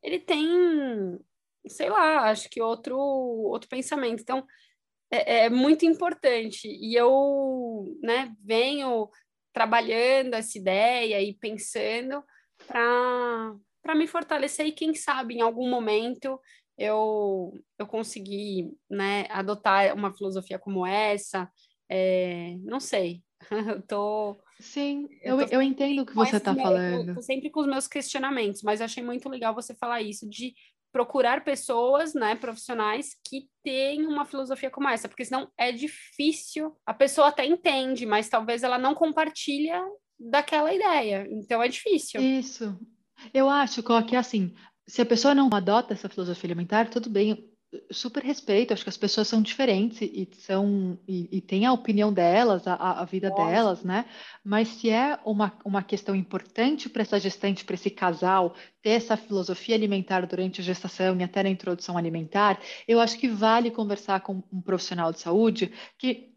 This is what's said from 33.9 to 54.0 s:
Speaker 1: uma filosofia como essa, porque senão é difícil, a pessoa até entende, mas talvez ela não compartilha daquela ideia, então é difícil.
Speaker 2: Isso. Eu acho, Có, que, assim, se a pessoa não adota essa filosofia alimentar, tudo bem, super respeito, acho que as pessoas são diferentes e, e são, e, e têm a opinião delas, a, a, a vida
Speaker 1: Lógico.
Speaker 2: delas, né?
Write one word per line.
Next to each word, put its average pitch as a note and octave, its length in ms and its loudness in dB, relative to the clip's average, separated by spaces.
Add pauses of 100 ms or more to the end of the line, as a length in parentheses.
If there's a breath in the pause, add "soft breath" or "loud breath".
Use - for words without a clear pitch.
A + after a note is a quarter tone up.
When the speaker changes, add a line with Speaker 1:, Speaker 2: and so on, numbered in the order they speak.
Speaker 1:
uma D4 200 -2
filosofia C4+ 440 -6
como C#4 180 -4
essa, A3+ 220 -2
porque - 160 -10
senão C4 320 -6
é B3 140 0
difícil, D4+ 1120 -6
a A3+ 80 -4
pessoa C#4 360 6
até C#4+ 160 -2
entende, C4 600 0
mas G#3+ 240 2
talvez A#3 340 0
ela B3+ 140 2
não C4 160 2
compartilha D#4 920 2 (360)
daquela D4 540 2
ideia, C4+ 580 2
então A3 320 0
é B3 40 4
difícil. C4+ 600 0 (100)
Speaker 2:
Isso. A3 380 -8 (560 loud breath)
Eu C4+ 160 6
acho, C#4 340 2
Có, A#3 200 6
que, A3+ 120 0
assim, A3 380 0 (340 loud breath)
se - 140 0
a A#3 40 6
pessoa A#3+ 300 4
não C#4 180 8
adota G#3 400 2
essa G3 160 -8
filosofia F3+ 380 -6
alimentar, F3 420 0
tudo A#3 200 -4
bem, G#3+ 400 0 (420)
super B3+ 320 -6
respeito, A#3+ 500 2
acho F#3+ 100 -4
que - 60 -6
as F#3 80 -10
pessoas G#3+ 300 0
são A3 140 4
diferentes A3 600 0
e, F#3+ 300 -6
e - 40 -20
são, F#3+ 720 0
e, F3+ 200 -4 (100)
e F3+ 40 -2
têm G3 240 0
a B3+ 80 6
opinião G#3+ 400 2
delas, F#3 540 4
a, F3+ 80 0
a, F3 260 -2
a F3+ 40 -4
vida F#3+ 260 -4
Speaker 1:
Lógico. G3+ 400 2
Speaker 2:
delas, F3 120 -4
né? F#3+ 220 -2 (380 loud breath)